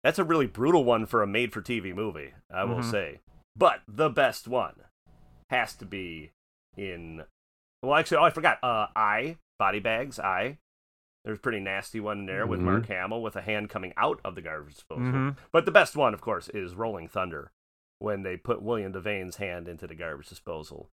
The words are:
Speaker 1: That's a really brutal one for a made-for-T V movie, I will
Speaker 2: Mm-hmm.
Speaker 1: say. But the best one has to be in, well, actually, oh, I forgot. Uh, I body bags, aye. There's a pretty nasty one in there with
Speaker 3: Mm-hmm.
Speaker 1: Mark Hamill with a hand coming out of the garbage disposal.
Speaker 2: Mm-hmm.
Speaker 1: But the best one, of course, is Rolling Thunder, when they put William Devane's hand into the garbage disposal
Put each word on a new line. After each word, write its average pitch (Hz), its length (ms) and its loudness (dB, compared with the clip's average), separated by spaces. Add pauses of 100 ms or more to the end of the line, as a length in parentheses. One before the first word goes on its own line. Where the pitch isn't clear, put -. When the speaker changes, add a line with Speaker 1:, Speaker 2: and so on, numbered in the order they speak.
Speaker 1:
That's 156 140 4
a 185 60 4
really 156 220 4
brutal 139 380 4
one 113 220 4
for 113 160 2
a 101 40 4
made-for-T 110 540 -2
V 92 120 -8
movie, 82 400 -6 (200)
I 92 120 0
will 117 120 -2
Speaker 2:
Mm-hmm. 117 140 -2
Speaker 1:
say. 92 300 -2 (360)
But 151 320 6
the 135 220 2
best 123 360 2
one 113 280 -2 (760)
has 123 260 0
to - 100 -14
be 85 460 -10 (440)
in, 85 480 -10 (580)
well, 139 120 2
actually, 156 240 4
oh, 160 60 8
I 165 60 8
forgot. 160 320 2
Uh, 113 320 2
I 110 420 0 (220)
body 98 220 2
bags, 113 380 -2
aye. 98 400 -2 (680)
There's 107 140 -6
a - 20 -18
pretty 117 200 -2
nasty 98 380 -4
one 104 220 -4
in 98 60 -8
there 95 200 -2
with 95 140 0
Speaker 3:
Mm-hmm. 92 100 4
Speaker 1:
Mark 110 160 2
Hamill 104 360 -4
with 107 120 -6
a 95 80 -8
hand 104 260 -2
coming 95 280 -8
out 139 280 0
of 90 120 -8
the 90 60 -12
garbage 76 340 -10
disposal. 120 280 -6
Speaker 2:
Mm-hmm. 131 240 0 (220)
Speaker 1:
But 165 160 6
the 180 60 0
best 156 240 6
one, 123 180 4
of - 60 -10
course, 98 300 -4
is 90 240 -6
Rolling 98 340 -6
Thunder, 82 420 -6 (480)
when 104 240 -4
they 92 140 -6
put 107 260 -4
William 104 300 -2
Devane's 95 440 -6
hand 87 300 -6
into 85 220 -12
the 82 80 -14
garbage 78 320 -10
disposal 78 680 -12